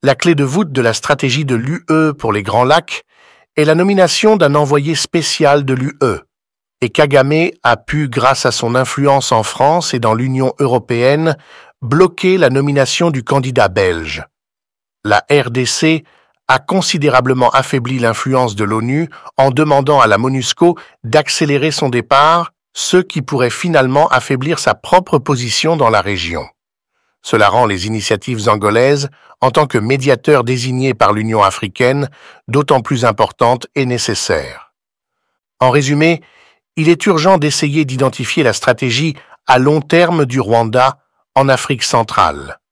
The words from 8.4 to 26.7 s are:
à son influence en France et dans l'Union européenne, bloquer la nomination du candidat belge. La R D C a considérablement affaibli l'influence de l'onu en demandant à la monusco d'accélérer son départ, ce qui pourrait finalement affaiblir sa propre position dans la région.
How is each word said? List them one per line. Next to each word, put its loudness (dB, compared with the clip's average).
à 2
son -4
influence 0
en 2
France 0
et -4
dans 2
l'Union -2
européenne, 0
bloquer 2
la 4
nomination 0
du -4
candidat 0
belge. -4
La 0
R 2
D -2
C -2
a 2
considérablement 0
affaibli -2
l'influence -2
de -2
l'onu -4
en 4
demandant 2
à 4
la 4
monusco 0
d'accélérer 0
son -2
départ, 2
ce -2
qui 0
pourrait -2
finalement 0
affaiblir -2
sa 0
propre 0
position -2
dans 2
la 2
région. -6